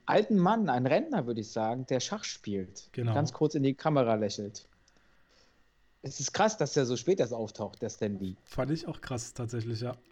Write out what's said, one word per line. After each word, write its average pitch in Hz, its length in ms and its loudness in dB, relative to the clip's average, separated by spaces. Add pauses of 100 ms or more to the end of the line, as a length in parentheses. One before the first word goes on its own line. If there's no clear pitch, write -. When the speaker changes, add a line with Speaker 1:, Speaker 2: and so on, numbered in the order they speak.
Speaker 1:
alten 202 320 4
Mann, 190 320 4
einen 123 160 2
Rentner, 185 420 2
würde 113 120 -2
ich 104 100 -6
sagen, 117 360 -2
der 131 140 0
Schach 208 240 -4
spielt. - 680 -8
Speaker 2:
Genau. 117 220 -2
Speaker 1:
Ganz 151 180 2
kurz 151 240 0
in 139 80 2
die 135 100 4
Kamera 135 420 2
lächelt. 104 520 -4 (1300)
Es - 180 -10
ist - 140 -4
krass, 214 240 2
dass 139 160 -2
der 139 120 4
so 120 120 0
spät - 220 2
erst 120 120 0
auftaucht, 110 500 -6
der 113 80 -4
Stan 104 300 -4
Lee. 95 240 -6
Speaker 2:
Fand 131 280 -4
ich 160 160 -4
auch 160 120 -8
krass, - 340 -8
tatsächlich, 113 480 -6
ja. 123 140 -6 (160)